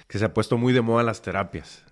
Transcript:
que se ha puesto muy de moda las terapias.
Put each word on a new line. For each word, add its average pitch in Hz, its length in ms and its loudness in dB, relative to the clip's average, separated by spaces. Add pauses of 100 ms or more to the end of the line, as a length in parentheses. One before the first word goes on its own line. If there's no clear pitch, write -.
que 98 100 -8
se 104 60 0
ha 104 100 -2
puesto 113 240 0
muy 123 140 2
de 123 100 4
moda 117 220 2
las 113 180 -4
terapias. 92 680 -8